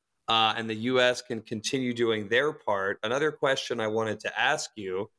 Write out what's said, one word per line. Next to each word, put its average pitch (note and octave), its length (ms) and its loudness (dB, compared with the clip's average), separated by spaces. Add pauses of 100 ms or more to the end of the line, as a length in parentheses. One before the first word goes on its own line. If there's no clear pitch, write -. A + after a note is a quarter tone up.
(280)
uh, A2+ 300 4
and A2+ 120 -6
the A2 60 -2
U B2 240 0
S B2 220 4
can A2+ 200 -6
continue B2 520 -4
doing A2+ 340 0
their C3 240 2
part. G2+ 500 -2
Another C#3 300 0
question C3+ 480 0
I A2 80 0
wanted G#2+ 340 -2
to G#2 180 -6
ask C#3 360 0
you, G2 440 -6